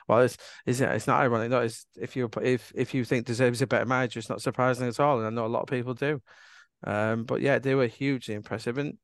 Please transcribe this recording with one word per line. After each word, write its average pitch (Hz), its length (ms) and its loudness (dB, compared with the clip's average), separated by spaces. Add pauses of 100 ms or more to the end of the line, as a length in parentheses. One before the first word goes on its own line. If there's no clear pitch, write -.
well, 113 120 8
it's, 123 180 4 (260)
it's, 127 160 0
it's - 260 0
not 135 140 4
ironic. 117 300 2
No, 127 100 2
it's, 117 240 -4 (160)
if - 160 -8
you, 123 140 -2 (100)
if, 123 340 0
if - 200 -4
you 131 100 0
think 120 220 -2
De 123 60 -4
Zerbi's 120 280 2
a 131 60 2
better 113 180 2
manager, 127 360 0
it's - 100 -10
not - 100 -4
surprising 127 480 0
at 117 120 -4
all, 143 180 4
and 110 80 -2
I 110 40 -2
know 113 140 -4
a 110 40 -2
lot 120 160 0
of - 40 -12
people 123 240 -4
do. 139 300 -4 (600)
Um, 110 420 0
but 127 180 -2
yeah, 135 160 2
they 135 160 0
were 131 140 2
hugely 131 480 -4
impressive. 113 420 -6
And 147 240 -6